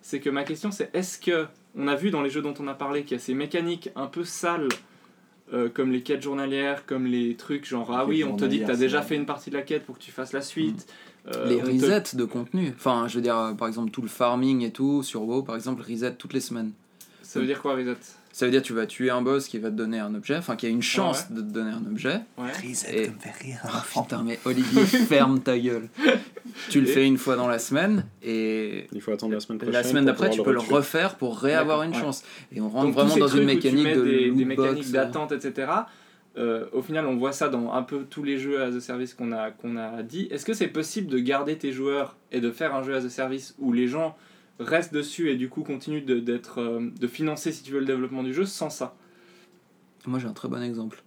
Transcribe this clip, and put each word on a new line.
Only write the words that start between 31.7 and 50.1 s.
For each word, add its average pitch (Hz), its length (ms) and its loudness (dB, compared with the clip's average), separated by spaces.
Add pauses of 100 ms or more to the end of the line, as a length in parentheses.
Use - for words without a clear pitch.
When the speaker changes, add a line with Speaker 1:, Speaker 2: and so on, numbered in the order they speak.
Speaker 1:
D'accord, 156 120 0
Speaker 3:
une 160 60 -2
Speaker 1:
ouais. 123 40 0
Speaker 3:
chance. 143 220 -4 (300)
Et 107 80 -4
on 107 80 0
rentre 131 160 2
Speaker 1:
Donc, 127 80 4
Speaker 3:
vraiment 143 160 6
Speaker 1:
tous - 60 4
ces 151 60 8
Speaker 3:
dans 143 60 8
une 135 60 4 (140)
Speaker 1:
trucs 131 100 6
où 113 40 2
tu 135 140 4
Speaker 3:
mécanique 147 80 6
Speaker 1:
mets 156 120 4
Speaker 3:
de 131 100 6
Speaker 1:
des, 120 60 4
des 127 160 6
Speaker 3:
loot 127 180 4
Speaker 1:
mécaniques 135 320 2
Speaker 3:
box, 135 140 -4
Speaker 1:
d'attente, 135 400 0
et 135 100 -2
cetera, 143 480 -2 (480)
euh, 117 360 -2
au 131 100 0
final, 156 240 -2
on 131 100 0
voit 131 160 0
ça 147 160 0
dans 120 240 -2
un - 80 0
peu 135 260 -6
tous - 160 -10
les 139 140 0
jeux 135 240 0
as 127 60 0
a 123 120 -2
service 123 360 -8
qu'on 117 160 -4
a, 110 180 -4
qu'on 117 280 -8
a 113 260 -8
dit. 156 260 -6
Est-ce 143 160 -6
que 220 80 -2
c'est 196 140 0
possible 160 400 -4
de 131 100 0
garder 139 400 2
tes 139 140 -4
joueurs 135 440 -2 (160)
et 127 80 0
de 120 120 0
faire 143 240 -2
un 131 80 -2
jeu 135 120 -4
as 131 80 0
a 123 60 -6
service 135 480 -6
où 131 160 0
les 123 140 4
gens 156 280 -2 (440)
restent 165 340 0
dessus 147 360 -2
et 135 60 2
du 127 140 -2
coup 151 120 -6
continuent 147 420 -6
de, 127 160 2
d'être, 120 420 -4
euh, 117 180 -2 (200)
de 123 80 -2
financer, 151 440 -2
si - 100 -10
tu 135 120 -14
veux, 139 60 0
le 135 60 0
développement 131 380 -2
du 127 100 -4
jeu 175 120 2
sans 165 260 -6
ça ? - 240 -8 (1120)
Speaker 3:
Moi, 127 100 -2